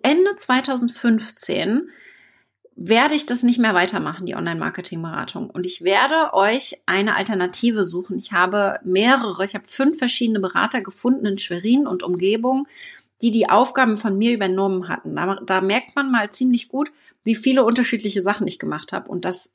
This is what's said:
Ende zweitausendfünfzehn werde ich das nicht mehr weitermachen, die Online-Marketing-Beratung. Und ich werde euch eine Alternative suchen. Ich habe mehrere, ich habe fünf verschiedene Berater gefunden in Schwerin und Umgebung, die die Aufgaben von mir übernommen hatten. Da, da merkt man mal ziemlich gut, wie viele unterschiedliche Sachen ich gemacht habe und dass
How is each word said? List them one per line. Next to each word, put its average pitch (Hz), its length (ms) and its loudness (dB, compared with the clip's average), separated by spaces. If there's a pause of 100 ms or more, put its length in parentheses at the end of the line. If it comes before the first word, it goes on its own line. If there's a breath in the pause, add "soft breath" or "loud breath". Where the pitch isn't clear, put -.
Ende 370 340 2
zweitausendfünfzehn 240 1500 0 (840 loud breath)
werde 240 400 4
ich 294 100 -2
das 240 160 -2
nicht 240 160 4
mehr 220 160 4
weitermachen, 175 520 0
die - 100 -6
Online-Marketing-Beratung. 165 1160 -6
Und 180 160 -6
ich 180 160 -10
werde 269 520 2
euch 220 520 0
eine 202 300 0
Alternative 196 680 0
suchen. 180 320 -6
Ich - 140 -10
habe 196 540 2
mehrere, 202 600 2
ich 202 120 -4
habe - 100 -14
fünf 285 320 0
verschiedene 233 400 0
Berater 196 440 0
gefunden 240 440 -2
in 196 120 0
Schwerin 220 500 2
und 185 160 -4
Umgebung, 226 640 0 (540 loud breath)
die 233 100 2
die 220 160 2
Aufgaben 220 480 4
von 202 200 -2
mir 226 160 2
übernommen 190 560 0
hatten. 156 280 -6
Da, 185 280 -2
da 190 180 0
merkt 208 340 0
man 269 160 0
mal 214 180 0
ziemlich 254 380 2
gut, 285 240 -4 (320 soft breath)
wie 226 100 2
viele 254 300 4
unterschiedliche 214 580 0
Sachen 202 240 -2
ich - 140 -6
gemacht 156 320 -8
habe - 160 -8
und 180 160 -6
dass 185 300 -6